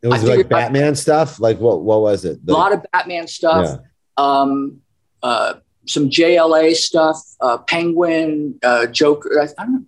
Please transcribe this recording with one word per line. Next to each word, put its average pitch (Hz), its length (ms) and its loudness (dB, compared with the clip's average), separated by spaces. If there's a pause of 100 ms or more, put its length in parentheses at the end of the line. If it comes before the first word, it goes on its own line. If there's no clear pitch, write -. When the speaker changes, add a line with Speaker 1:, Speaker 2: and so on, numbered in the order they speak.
Speaker 1:
It 117 60 -2
was, 117 160 0
Speaker 2:
I - 20 2
Speaker 1:
like, 123 120 4
Speaker 2:
figured - 140 2
I 117 100 2
Speaker 1:
Batman 139 320 0
stuff? 151 460 0
Like, 110 180 2
what, 101 240 0
what 107 180 2
was 104 240 0
it? 78 240 -8
Speaker 2:
A 151 40 2
lot 175 180 2
Speaker 1:
Like 196 140 -2
Speaker 2:
of - 80 -18
Batman 170 340 -4
stuff. 165 400 0
Speaker 1:
Yeah. 139 100 -6 (400)
Speaker 2:
Um, 139 640 0 (420)
uh, 113 320 -2 (320)
some 147 240 -2
J 170 260 2
L 165 200 4
A 160 180 4
stuff, 160 440 0 (220)
uh, 123 180 0
Penguin, 165 1040 -2
uh, 120 240 2
Joker. 147 540 0
I, 147 40 2
I 151 220 -12
don't 254 220 -4